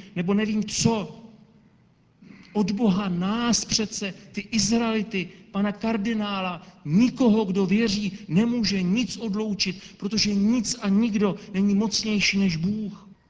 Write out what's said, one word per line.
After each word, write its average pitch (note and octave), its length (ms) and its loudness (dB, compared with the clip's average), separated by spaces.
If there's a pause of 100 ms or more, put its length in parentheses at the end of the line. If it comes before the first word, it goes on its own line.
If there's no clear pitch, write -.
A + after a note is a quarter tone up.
(160)
Nebo F3 180 0
nevím G#3+ 300 0
co? G#3+ 520 0 (1400)
Od G#3 180 2
Boha G3+ 380 2
nás G#3 560 0
přece, G3+ 480 -4 (180)
ty G3+ 100 -8
Izraelity, G#3+ 880 0 (220)
pana G3+ 200 0
kardinála, G3+ 920 -4 (240)
nikoho, A3 600 4
kdo F#3+ 200 0
věří, G3+ 640 0
nemůže G#3 540 2
nic G3 360 0
odloučit, G#3 800 -4
protože G#3 360 -2
nic G#3+ 480 2
a G3+ 80 -2
nikdo G3+ 460 2 (180)
není G3 220 2
mocnější G#3 640 0
než F3+ 180 2
Bůh. G#3 520 -4 (200)